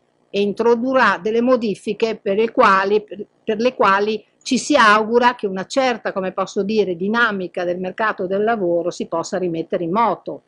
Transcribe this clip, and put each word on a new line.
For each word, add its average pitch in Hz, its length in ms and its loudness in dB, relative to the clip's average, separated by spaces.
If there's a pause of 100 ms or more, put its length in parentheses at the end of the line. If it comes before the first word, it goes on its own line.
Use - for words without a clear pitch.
(300)
e 202 120 -2
introdurrà 233 800 2
delle 220 200 0
modifiche 226 800 0
per 196 140 -2
le 226 160 0
quali, 202 500 4
per, 208 240 -14 (160)
per 220 160 -4
le 240 160 0
quali 208 480 2 (200)
ci - 160 -2
si - 180 0
augura 220 600 4
che - 120 -6
una 190 180 -6
certa, 240 460 -2
come 185 220 -6
posso 190 280 -4
dire, 196 360 0
dinamica 202 640 -2
del 180 160 -4
mercato 196 480 -4
del 196 160 -2
lavoro 175 480 0
si 208 160 -8
possa 165 300 -6
rimettere 175 480 -4
in 165 60 -4
moto. 196 560 -2